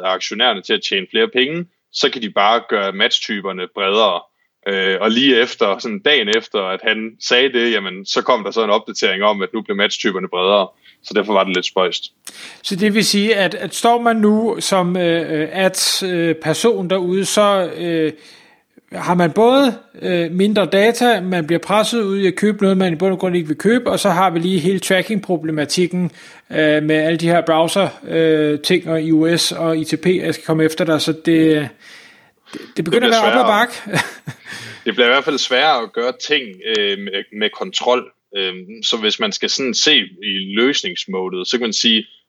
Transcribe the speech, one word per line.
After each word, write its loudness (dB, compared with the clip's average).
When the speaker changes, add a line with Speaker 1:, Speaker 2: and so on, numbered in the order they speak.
Speaker 1:
af -2
aktionærerne -2
til -2
at -2
tjene -4
flere 2
penge, -2
så 0
kan -8
de -6
bare 2
gøre 0
matchtyperne -4
bredere. 2
Øh, 0
og 0
lige 4
efter, 0
sådan -8
dagen 0
efter, -4
at -4
han -4
sagde 2
det, 0
jamen, -4
så -2
kom 0
der -6
så 0
en -2
opdatering -2
om, 0
at -6
nu -4
blev -4
matchtyperne -2
bredere. 2
Så -14
derfor 0
var 4
det -2
lidt -2
spøjst. -4
Speaker 2:
Så -6
det 0
vil 2
sige, 2
at, -2
at -10
står 2
man 2
nu 2
som, 0
øh, 0
øh, -4
ads, 0
øh, 0
person 0
derude, 0
så... 2
Øh, -2
har -2
man 2
både, 4
øh, -2
mindre 2
data, 4
man -2
bliver 2
presset 0
ud -2
i 2
at 0
købe 0
noget, 4
man 2
i -2
bund 0
og -4
grund -2
ikke -2
vil -4
købe, 2
og 0
så 2
har 4
vi -2
lige 0
hele 0
tracking-problematikken, -2
øh, 2
med 2
alle 2
de 0
her 4
browser, 2
øh, 2
ting 0
og 0
I 0
O 4
S -2
og -2
I -2
T -4
P, -2
jeg 0
skal -10
komme 2
efter 0
dig, 2
så -2
det, -4
det, -2
det -2
begynder 2
Speaker 1:
Det 4
bliver 4
Speaker 2:
at 4
være 4
op 4
ad -
Speaker 1:
sværere. 2
Speaker 2:
bakke. 2
<laughs> -16
Speaker 1:
Det -2
bliver 4
i 4
hvert 2
fald -2
sværere 2
at -12
gøre -2
ting, -2
øh, 0
med, -8
med -2
kontrol. -2
Øhm, -8
så -2
hvis -2
man -2
skal -4
sådan -4
se 2
i -6
løsningsmålet, -2
så -2
kan -2
man -4
sige, 0